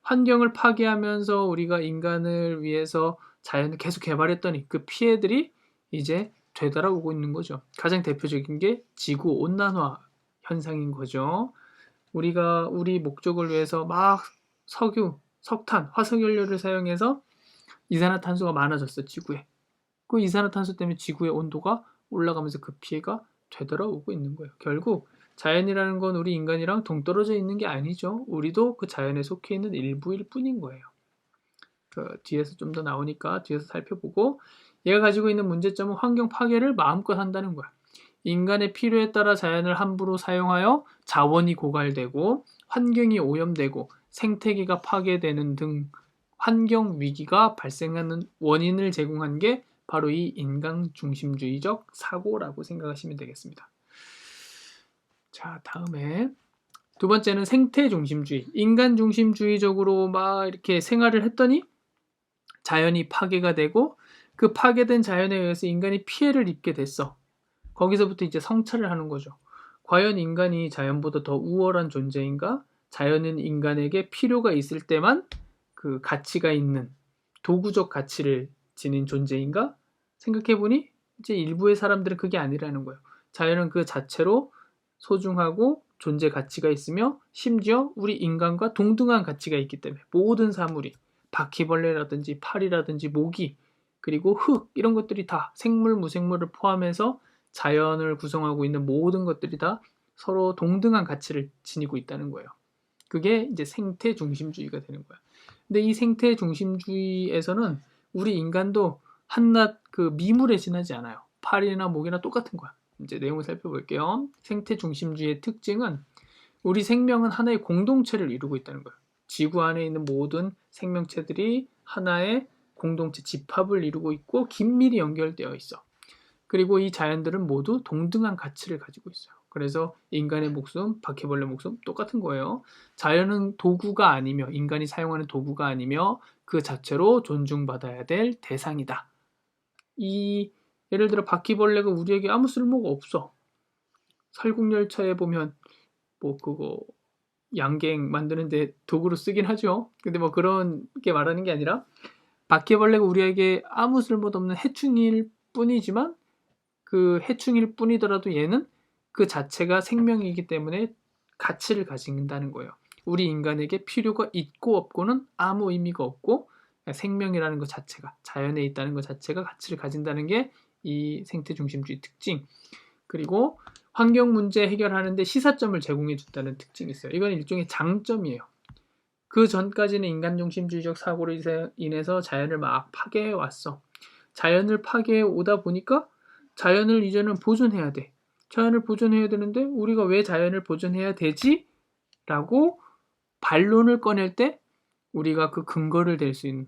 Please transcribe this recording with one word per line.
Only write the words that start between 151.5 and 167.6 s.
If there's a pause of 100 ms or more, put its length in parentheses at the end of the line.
아니라 (640)
바퀴벌레가
우리에게
아무
쓸모도
없는
해충일 (220)
뿐이지만 (680)
그
해충일
뿐이더라도
얘는 (460)
그
자체가
생명이기
때문에 (420)
가치를
가진다는
거예요. (320)
우리
인간에게
필요가
있고
없고는 (100)
아무
의미가
없고 (440)
생명이라는
것